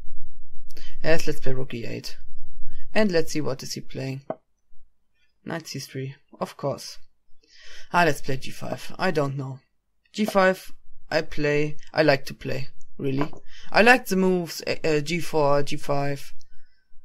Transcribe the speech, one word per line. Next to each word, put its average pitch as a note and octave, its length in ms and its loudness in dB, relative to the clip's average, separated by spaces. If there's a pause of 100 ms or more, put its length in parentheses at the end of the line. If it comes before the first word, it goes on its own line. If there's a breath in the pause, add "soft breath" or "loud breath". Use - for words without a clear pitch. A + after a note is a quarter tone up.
(1040 loud breath)
Yes, D#3+ 240 6
let's D3 140 4
play C#3 140 8
rook B2+ 200 0
E A2+ 100 -8
eight. A#2 320 -6 (760 soft breath)
And G#3+ 160 4
let's D#3+ 220 2
see D3+ 80 -2
what C3+ 240 -4
is - 80 -10
he - 80 -12
playing. C3+ 400 -8 (1200)
Knight D#3+ 220 -12
C C#3 140 -16
three, C3+ 340 -14 (240)
of - 180 -12
course. - 420 -12 (960 loud breath)
Ah, F3 120 2
let's C#3+ 160 -2
play C3+ 160 -2
G C3 160 -6
five. - 480 -10
I F3+ 100 -4
don't C#3 260 -4
know. C3 220 -12 (540)
G G#3+ 140 -4
five, F#3+ 460 -2 (380)
I E3 120 -4
play, D3 540 -2 (160 soft breath)
I D#3+ 120 -2
like C#3 220 0
to - 80 -10
play, C3 340 -6 (300)
really. C#3 340 -4 (400 loud breath)
I F3+ 100 4
like B3 240 2
the F#3+ 80 -4
moves, F#3 500 -2
uh, - 200 -6
uh, D3+ 160 -2
G D#3+ 180 -6
four, C#3+ 460 0
G C#3+ 120 0
five. C#3 580 -4 (680)